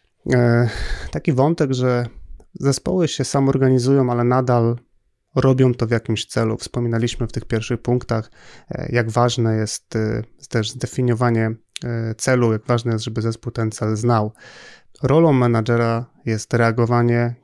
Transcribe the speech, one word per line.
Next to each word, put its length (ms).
e, 360
taki 220
wątek, 400
że 320
zespoły 540
się 160
samoorganizują, 880
ale 120
nadal 520
robią 380
to 140
w 40
jakimś 340
celu. 320
Wspominaliśmy 680
w 40
tych 140
pierwszych 360
punktach, 500
e, 220
jak 180
ważne 460
jest, 400
e, 280
też 220
zdefiniowanie, 840
e, 320
celu, 380
jak 120
ważne 260
jest, 140
żeby 160
zespół 300
ten 200
cel 240
znał. 380
Rolą 300
menadżera 720
jest 280
reagowanie, 920